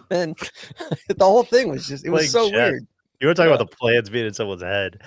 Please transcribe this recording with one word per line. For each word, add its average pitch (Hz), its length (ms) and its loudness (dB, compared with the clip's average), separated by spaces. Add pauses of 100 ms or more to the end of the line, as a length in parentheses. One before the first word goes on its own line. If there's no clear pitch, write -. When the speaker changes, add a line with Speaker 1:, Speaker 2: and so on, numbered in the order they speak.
(100)
Speaker 1:
And 170 260 -4 (380)
<laughs> - 340 -10
the 190 160 2
whole 220 200 6
thing 240 240 2
was 135 180 -8
just, 139 180 -12
it 165 60 -6
was 160 120 2
Speaker 2:
Like 143 80 -2
Speaker 1:
so 226 200 2
Speaker 2:
Jeff, 113 220 2
Speaker 1:
weird. 127 120 -8 (360)
Speaker 2:
you 135 80 2
wanna 170 80 2
talk 170 100 4
Speaker 1:
Yeah. 151 80 6
Speaker 2:
about 120 160 0
the - 60 -20
plans 117 340 0
being 113 160 -4
in 104 80 -6
someone's 98 280 -6
head? 95 440 -4